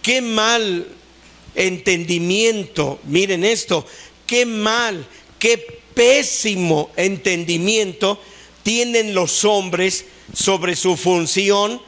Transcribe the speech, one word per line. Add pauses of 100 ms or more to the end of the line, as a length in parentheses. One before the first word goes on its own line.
qué
mal (680)
entendimiento,
miren
esto, (400)
qué
mal, (320)
qué (120)
pésimo
entendimiento (440)
tienen
los
hombres (300)
sobre
su
función